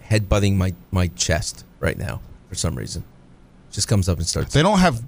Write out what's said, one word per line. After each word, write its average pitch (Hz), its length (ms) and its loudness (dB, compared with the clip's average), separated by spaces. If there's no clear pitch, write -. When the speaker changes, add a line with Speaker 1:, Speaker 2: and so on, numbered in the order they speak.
Speaker 1:
headbutting 101 480 2
my, 92 180 0
my 90 180 2
chest - 560 -2
right 85 180 -2
now 60 220 -6
for 92 60 -14
some 82 220 -2
reason. 62 280 -10
Just - 180 -4
comes 98 200 2
up 87 100 0
and 82 80 -2
starts. - 260 -4
Speaker 2:
They 143 100 4
don't 196 180 4
have 139 280 2